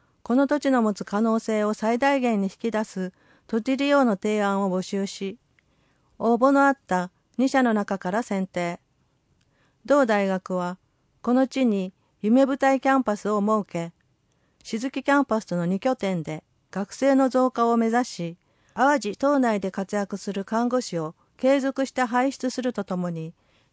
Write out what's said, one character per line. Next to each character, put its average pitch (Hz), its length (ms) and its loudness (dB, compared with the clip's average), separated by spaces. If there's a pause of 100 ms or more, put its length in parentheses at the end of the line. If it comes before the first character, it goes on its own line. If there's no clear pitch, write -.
(220)
こ 233 140 -2
の 277 120 4
土 294 120 0
地 277 100 0
の 262 120 4
持 214 120 0
つ 185 120 -10
可 202 160 -2
能 226 180 2
性 214 240 -2
を 208 100 0
最 226 240 -2
大 277 220 0
限 233 220 0
に 190 60 -2
引 - 120 -8
き 233 120 -4
出 214 120 -2
す 185 300 -8 (340)
土 226 140 -2
地 262 160 -2
利 277 100 0
用 285 160 4
の 220 140 2
提 214 260 -2
案 196 200 0
を 185 140 -2
募 185 40 -2
集 196 260 -6
し、 196 300 -10 (840)
応 233 160 2
募 254 160 4
の 277 160 4
あ 277 40 4
っ 269 140 -4
た 180 240 -2 (280)
二 254 100 2
社 262 160 2
の 233 100 2
中 202 260 -2
か 196 120 -4
ら 220 100 -2
選 190 260 -4
定。 175 340 -6 (1040)
同 277 200 4
大 202 220 2
学 185 300 -4
は、 180 200 -4 (480)
こ 240 80 2
の 254 140 4
地 262 180 -2
に 196 260 0 (300)
夢 247 240 6
舞 269 100 0
台 269 240 2
キ 269 80 -2
ャ 269 120 4
ン 247 40 0
パ 208 140 -2
ス 202 140 -4
を 208 100 0
設 208 240 0
け、 170 280 -8 (680)
静 233 300 -6
木 269 100 -6
キ 277 100 0
ャ 285 100 4
ン 269 40 0
パ 220 160 -2
ス - 40 -18
と 175 100 -6
の 175 100 -2
二 190 140 -2
拠 262 160 0
点 190 260 -4
で 156 220 -8 (260)
学 196 240 -8
生 269 220 4
の 262 140 4
増 254 200 2
加 233 160 -2
を 233 120 2
目 226 100 2
指 240 180 0
し、 170 320 -10 (380)
淡 269 240 4
路 - 180 -6
島 277 220 2
内 226 200 2
で 185 120 -4
活 196 240 -6
躍 202 220 -4
す - 140 -8
る 196 140 -6
看 240 240 -2
護 254 120 0
師 175 180 -6
を 156 160 -6 (200)
継 269 260 2
続 262 260 -2
し - 40 -14
て 262 120 -2
輩 247 280 0
出 254 200 -6
す 254 100 -6
る 247 120 -2
と 202 100 -6
と 190 120 -6
も 180 140 -4
に、 165 240 -10 (400)